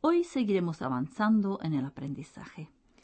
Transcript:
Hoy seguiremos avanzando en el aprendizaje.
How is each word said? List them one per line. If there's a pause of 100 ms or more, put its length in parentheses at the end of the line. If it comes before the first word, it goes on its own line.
Hoy
seguiremos
avanzando
en
el
aprendizaje. (340)